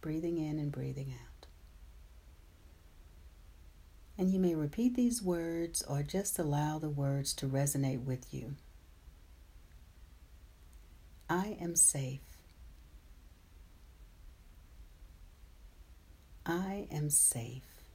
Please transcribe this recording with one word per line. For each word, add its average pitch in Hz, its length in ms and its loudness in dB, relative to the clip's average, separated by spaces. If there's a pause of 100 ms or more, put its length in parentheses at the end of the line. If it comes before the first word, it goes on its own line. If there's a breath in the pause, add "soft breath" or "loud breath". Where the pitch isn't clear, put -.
Breathing 160 360 2
in 156 220 4
and 147 120 4
breathing 135 420 -2
out. - 340 -12 (2750)
And 185 140 4
you 190 80 4
may 175 160 6
repeat 226 400 2
these 240 260 4
words 170 640 0
or 143 200 2
just 190 340 0
allow 151 400 4
the 156 120 0
words 139 460 2
to 139 120 -2
resonate 135 560 4
with 131 300 -4
you. 131 220 -6 (2750)
"I 190 300 2
am 170 160 0
safe. 135 460 4 (4000)
I 190 460 0
am 151 180 0
safe. 123 720 2 (120)